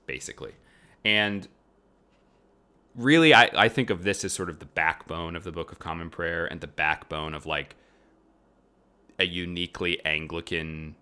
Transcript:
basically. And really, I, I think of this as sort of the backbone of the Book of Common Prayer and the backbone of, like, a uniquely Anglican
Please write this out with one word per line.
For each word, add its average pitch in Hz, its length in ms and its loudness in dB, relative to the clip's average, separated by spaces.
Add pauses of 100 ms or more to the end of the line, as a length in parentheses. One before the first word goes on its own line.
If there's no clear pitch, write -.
basically. - 460 -12 (520)
And 104 420 0 (1500)
really, 147 380 8
I, 117 200 10
I 107 160 6
think 120 200 -2
of 87 140 -2
this 101 220 0
as 92 80 -6
sort 90 160 -6
of 76 100 -12
the - 60 -20
backbone 82 680 -4
of 82 80 -10
the 87 80 -10
Book 82 200 -8
of - 80 -18
Common 85 300 -10
Prayer 85 360 -4
and 82 140 -8
the 78 80 -12
backbone 78 640 -4
of, 76 120 -12
like, 73 300 -6 (1400)
a 95 80 0
uniquely 87 800 -6
Anglican 78 960 -6